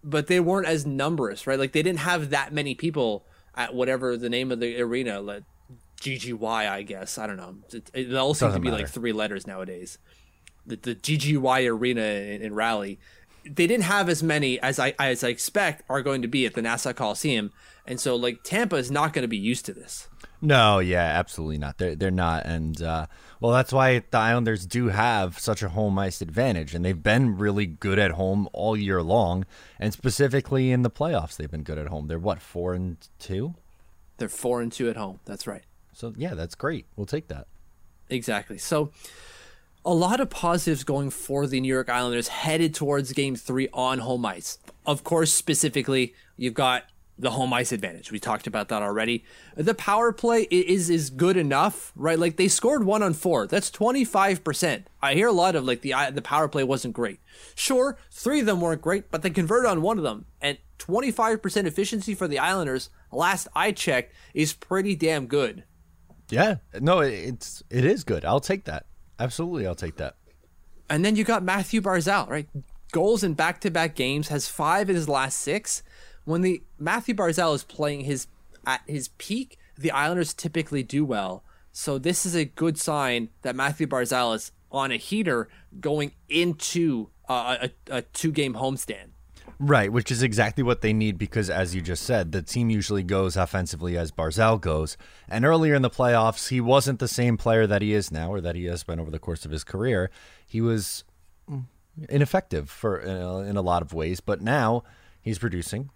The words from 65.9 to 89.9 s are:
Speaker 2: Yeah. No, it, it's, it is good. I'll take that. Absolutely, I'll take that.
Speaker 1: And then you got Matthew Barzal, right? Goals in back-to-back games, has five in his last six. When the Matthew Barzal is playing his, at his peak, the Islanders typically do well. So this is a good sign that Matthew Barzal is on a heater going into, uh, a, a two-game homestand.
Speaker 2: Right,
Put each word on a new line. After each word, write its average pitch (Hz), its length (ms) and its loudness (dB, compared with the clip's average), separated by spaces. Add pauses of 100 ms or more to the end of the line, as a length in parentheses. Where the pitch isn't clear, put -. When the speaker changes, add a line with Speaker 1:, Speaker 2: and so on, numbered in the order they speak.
Speaker 2:
Yeah. 175 260 2 (240)
No, 170 200 4
it, 139 120 2
it's, - 560 -10
it 127 160 2
is 196 200 2
good. 85 200 -2
I'll 110 160 4
take 196 240 -2
that. - 220 -8 (340)
Absolutely, 143 460 -4
I'll 87 100 -2
take 82 200 -8
that. 76 200 -8 (720)
Speaker 1:
And 151 160 2
then 214 100 4
you 214 80 2
got 208 220 2
Matthew 196 380 2
Barzal, 185 460 2
right? 147 200 -4 (420)
Goals 190 320 4
in 175 120 2
back-to-back 165 600 0
games, 139 340 0
has 147 200 -2
five 180 400 2
in 190 80 2
his 156 120 -2
last 135 300 0
six. - 440 -4 (420)
When 165 180 0
the 185 200 0 (160)
Matthew 226 360 -2
Barzal 170 400 2
is 143 100 -4
playing 147 380 -4
his, 135 260 -4 (360)
at 131 220 -2
his 139 220 -6 (100)
peak, 247 400 -8 (180)
the 139 140 -2
Islanders 156 420 0
typically 151 520 -4
do 143 200 0
well. 101 380 -4 (300)
So 139 260 -4
this 165 260 0
is 175 120 -2
a 160 80 2
good 156 340 -2
sign 127 500 0 (140)
that 123 140 -4
Matthew 147 320 0
Barzal 123 480 2
is - 160 -8 (180)
on 135 220 -2
a 120 40 -2
heater 151 520 -2 (320)
going 147 320 -2 (160)
into, 156 800 0 (180)
uh, 127 400 -2 (200)
a, 135 100 -6
a 117 40 -4
two-game 143 520 -2
homestand. 110 540 -6 (500)
Speaker 2:
Right, 127 340 4